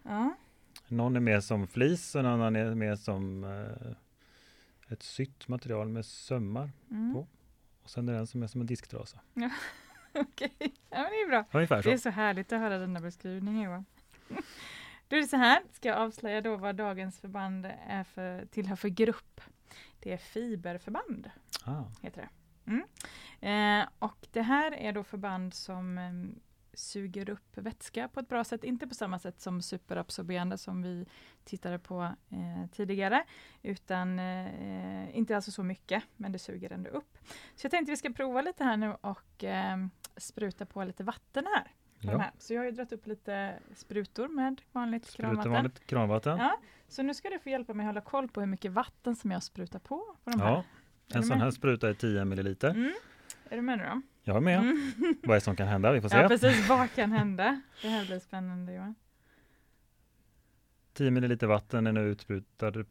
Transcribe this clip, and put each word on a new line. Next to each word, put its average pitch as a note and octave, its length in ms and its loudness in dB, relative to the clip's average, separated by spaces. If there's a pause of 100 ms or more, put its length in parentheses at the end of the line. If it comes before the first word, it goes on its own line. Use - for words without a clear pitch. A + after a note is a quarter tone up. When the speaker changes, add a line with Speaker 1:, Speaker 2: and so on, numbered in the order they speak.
Speaker 1:
Ja. A#3 320 0 (520)
Speaker 2:
Någon A#2+ 280 2
är B2 40 4
mer A2 200 6
som G2+ 280 0
flis, D3+ 480 2
en C3+ 100 4
annan A2+ 300 4
är A2 200 2
mer G#2+ 200 0
som, F#2+ 480 -4
eh, G#2+ 480 -8 (1000)
ett - 100 -8
sytt - 440 -8
material A#2 420 -4
med A2+ 160 -4
sömmar B2 640 -4 (220)
Speaker 1:
Mm. A3+ 220 -2
Speaker 2:
på. D3 140 -4 (560)
Och - 60 -20
sen A#2+ 200 -2
är A#2+ 40 0
det A2 60 0
en A2+ 80 -4
som A#2+ 160 -4
är A2 40 -4
som B2 140 -6
en A#2 60 -2
disktrasa. A2+ 520 -8 (140)
Speaker 1:
Ja, A#3+ 160 -2 (340)
<laughs> - 300 -20
okej. C#4+ 460 -4
Ja, D4+ 100 -2 (280)
men C4+ 60 0
det G#4+ 180 0
är G4 80 0
bra. A3+ 220 4
Speaker 2:
Ungefär D3+ 300 4
så. G#3 80 4
Speaker 1:
Det B3+ 40 8
är B3+ 40 6
så A#3 120 -2
härligt G3+ 440 0
att A3+ 60 2
höra G#3 180 0
dina F3+ 240 -4
beskrivningar, F#3+ 640 -4
Johan. F#3 200 -8 (440)
<laughs> - 760 -12
Då C#4+ 80 0
är D#4 60 6
det C#4+ 60 0
så C#4 100 2
här, B3+ 240 8 (100)
ska - 180 -6
jag G#3+ 80 4
avslöja A3 440 0
då A3 140 0
vad G3 200 -2
dagens F#3+ 440 -4
förband F#3+ 460 -6 (220)
är G3 160 -4
för, F#3 420 -8
tillhör F#3+ 300 -4
för G#3 140 -2
grupp. A3 520 2 (580)
Det F#3 140 -8
är F3+ 40 -4
fiberförband, A3 1120 -6 (340)
Speaker 2:
Ah. C3+ 200 -6 (180)
Speaker 1:
heter - 200 -12
det. - 80 -14 (420)
Mm. G#3 1080 0
Eh, - 60 -2 (120)
och - 320 -6
det A3+ 100 0
här C#4+ 320 2
är G#3+ 200 -4
då G3+ 100 -4
förband F#3 500 -6
som, F#3 440 -8
ehm, F3+ 420 -8 (340)
suger G3 560 -8
upp - 280 -12
vätska A3+ 500 -6
på - 120 -10
ett B3+ 100 -8
bra A#3 140 0
sätt. A3+ 200 -6
Inte B3+ 240 -4
på B3 80 -12
samma F#3 240 -4
sätt - 220 -10
som F3+ 200 -4
superabsorberande F3+ 960 -6
som F#3 240 -6
vi F3+ 240 -6 (380)
tittade F3 360 -8
på, F3+ 220 -8 (280)
eh, F3 420 -8
tidigare. G3 520 0 (380)
Utan, F#3 580 -4
eh, F#3 960 -8
inte A3 180 2
alltså G3 160 -4
så G3 120 -6
mycket, F#3+ 400 -4 (120)
men G3 160 -8
det F#3 80 -6
suger F#3 320 -10
ändå F#3 180 -10
upp. - 280 -10 (380)
Så - 100 -6
jag C4+ 60 -4
tänkte D#4 200 2
vi D4 60 0
ska C#4+ 120 -4
prova C4 320 0
lite D#4+ 220 -2
här A3+ 140 4
nu G#3+ 240 0
och, - 420 -10
ehm, F#3+ 460 -2 (280)
spruta - 480 -6
på G3 180 -8
lite F#3 200 -8
vatten - 420 -4 (100)
här. - 80 2 (380)
På G2+ 60 -4
de G2 40 0
Speaker 2:
Ja. A#2+ 60 4
Speaker 1:
här. - 200 0
Så - 160 -8
jag A#3 80 0
har B3 40 -2
ju B3 60 -4
dragit A#3+ 200 -8
upp A3 160 -10
lite G3 520 -6 (160)
sprutor G#3 520 -4
med C4+ 340 0 (100)
vanligt A#3 340 -2
Speaker 2:
Sprutor, - 240 -6
Speaker 1:
kranvatten. A#2 220 2
Speaker 2:
vanligt B2+ 360 2
kranvatten. A#2 500 2
Speaker 1:
Ja, D4 220 2 (280)
så - 160 -4
nu C#4 100 0
ska G4 160 -8
du F#4+ 100 -4
få C#4 100 -8
hjälpa B3+ 240 -2
mig G#3 120 -2
hålla G#3 160 -2
koll C4+ 280 0
på - 100 -6
hur G3+ 80 0
mycket F#3+ 240 -2
vatten A#3 440 -2
som G3+ 160 -2
jag F3 120 -2
sprutar F#3 360 -10
på, F#4 440 -8
på A#3+ 60 -8
de A#3 100 2
Speaker 2:
Ja, G2+ 60 4
Speaker 1:
här. A2+ 80 6
Är D#3 40 4
Speaker 2:
en - 640 -4
Speaker 1:
du A2+ 60 2
Speaker 2:
sån A#3+ 100 6
Speaker 1:
med? A2 60 6
Speaker 2:
här C3 80 4
spruta A#2+ 380 4
är G#2 40 4
tio G#2 320 2
milliliter. G2 440 2
Speaker 1:
Mm. A#3+ 240 2 (560)
Är A3 60 -6
du A#3+ 60 -2
med B3 160 0
nu F#3 60 -4
då? B3 180 -2 (220)
Speaker 2:
Jag D3 140 2
är B2+ 40 6
med. F3 180 6
Speaker 1:
Mm. C#4 380 4
<laughs> D#4+ 260 2
Speaker 2:
Vad A#2 80 2
är A2 40 10
det G2+ 60 8
som G2 140 0
kan G2 120 0
hända? G2+ 240 6
Vi B2+ 100 4
får G#2 80 0
se. G2 80 6
Speaker 1:
Ja, E3 100 10
precis. A#3 420 6
Vad B3 220 6
kan G#3+ 200 2
hända? G#3+ 500 2 (200)
Det A3 60 -4
här G#3+ 180 0
blir F#3 140 -4
spännande, F3+ 540 -8
Johan. G3 220 -8 (2000)
Speaker 2:
Tio C3+ 180 4
milliliter B2 360 4
vatten A2 400 4
är A2 40 4
nu A2 100 4
utsprutade G#2 880 -2